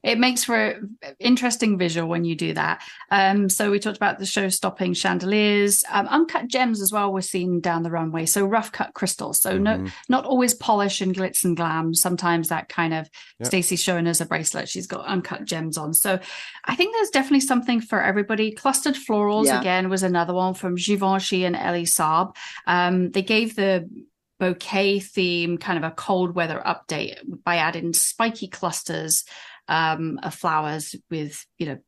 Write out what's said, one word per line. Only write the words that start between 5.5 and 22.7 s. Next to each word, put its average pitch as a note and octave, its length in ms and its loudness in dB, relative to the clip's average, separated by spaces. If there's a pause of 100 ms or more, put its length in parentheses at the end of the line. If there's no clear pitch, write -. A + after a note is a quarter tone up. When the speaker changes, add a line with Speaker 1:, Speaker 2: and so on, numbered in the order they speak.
Speaker 1:
um, G3 180 2
uncut D#4+ 420 0
gems A#3+ 320 2
as G3 100 0
well G3+ 220 0
were F#3+ 80 -2
seen F3+ 400 -2
down E3+ 220 0
the E3+ 60 -2
runway. D#3+ 360 -2
So G3 200 2
rough G#3+ 280 0
cut - 220 -6
crystals. - 460 -2
So F#3+ 160 0
no, G#3 200 2
Speaker 2:
Mm-hmm. - 100 -6 (220)
Speaker 1:
not C4 160 2
always B3 300 2
polish G3+ 440 0
and F#3 160 0
glitz F#3 300 -2
and F3 100 4
glam. D#3+ 380 -2
Sometimes E3+ 560 2
that D#3+ 180 -4
kind E3 260 -2
of, D#3+ 160 -6 (300)
Speaker 2:
Yep. A#2 80 -4
Speaker 1:
Stacey's F3+ 340 0
showing F3 260 2
us E3+ 120 2
a E3 60 -2
bracelet. D#3+ 420 -2
She's F#3 200 -8
got - 180 -10
uncut F#3 400 -4
gems D#3+ 320 -4
on. D#3 160 -6
So F#3+ 260 2 (460)
I B3 100 -2
think G4 180 2
there's A4 160 2
definitely C4+ 300 4
something B3 400 2
for A3 220 -2
everybody. G#3 500 2
Clustered C4+ 440 0
florals, G#3 500 2
Speaker 3:
Yeah. C4 160 2
Speaker 1:
again, F#3 280 2
was F#3+ 140 0
another F3 300 2
one F#3 200 2
from F#3 220 -4
Givenchy F#3+ 680 0
and F3 100 0
Elie E3+ 300 -2
Saab. E3+ 500 2 (320)
Um, F3+ 440 4